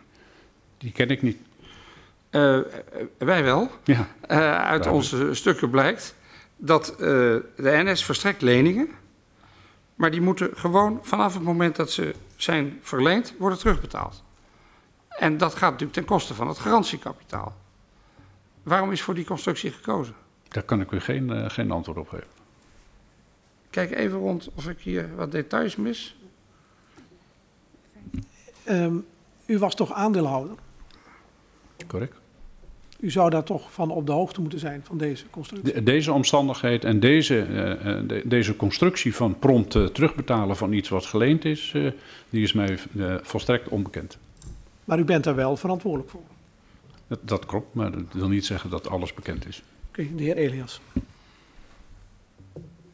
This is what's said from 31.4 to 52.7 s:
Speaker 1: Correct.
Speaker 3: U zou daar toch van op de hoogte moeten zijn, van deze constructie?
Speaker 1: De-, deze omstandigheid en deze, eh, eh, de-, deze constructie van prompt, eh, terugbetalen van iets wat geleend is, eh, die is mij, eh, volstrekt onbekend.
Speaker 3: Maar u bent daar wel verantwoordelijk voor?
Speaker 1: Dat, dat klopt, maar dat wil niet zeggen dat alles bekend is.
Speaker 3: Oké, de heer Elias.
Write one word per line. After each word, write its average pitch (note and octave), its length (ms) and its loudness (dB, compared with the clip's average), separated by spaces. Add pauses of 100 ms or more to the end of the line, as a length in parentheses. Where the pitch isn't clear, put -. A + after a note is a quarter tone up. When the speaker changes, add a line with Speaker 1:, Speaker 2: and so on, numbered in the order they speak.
Speaker 1:
Correct. A#2+ 300 -8 (880)
Speaker 3:
U F3+ 60 -2
zou E3+ 200 4
daar D#3+ 140 0
toch - 280 -6
van E3 180 -4
op D3+ 160 -4
de D3 60 0
hoogte F3 280 -2
moeten D#3 180 -6
zijn, C#3+ 260 -10
van E3+ 140 -10
deze D3 320 -6
constructie? C3 420 -6
Speaker 1:
De-, A2+ 100 -2
deze D3 300 4
omstandigheid C3+ 720 2
en G#2+ 160 4
deze, C#3+ 400 6
eh, G2 580 -2
eh, G#2 100 -4
de-, G#2 160 -4
deze A#2 320 2
constructie B2+ 580 0
van G#2+ 240 0
prompt, B2 360 4
eh, G#2 100 6
terugbetalen A2+ 720 0
van G2+ 160 0
iets G2+ 160 0
wat F#2 180 -2
geleend C3+ 380 2
is, D3+ 300 -4
eh, C#3+ 160 0 (400)
die A2+ 120 0
is G#2 100 2
mij, G2 260 0 (200)
eh, F#2 240 -2
volstrekt - 460 -2
onbekend. F#2 500 -6 (640)
Speaker 3:
Maar E3 140 0
u E3+ 60 4
bent D3+ 200 2
daar D3+ 100 0
wel C3 220 0
verantwoordelijk E3+ 540 -4
voor? F3 120 -18 (840)
Speaker 1:
Dat, A2+ 160 -6
dat G#2+ 240 -4
klopt, - 280 -6
maar G#2+ 160 -2
dat F#2 220 -8
wil F#2+ 160 -2
niet G2 180 0
zeggen F#2+ 240 -6
dat F2 180 -6
alles F2+ 260 -4
bekend - 320 -10
is. - 160 -16 (260)
Speaker 3:
Oké, - 260 -8
de D#3 80 -6
heer D#3+ 140 0
Elias. C3 440 -4 (2250)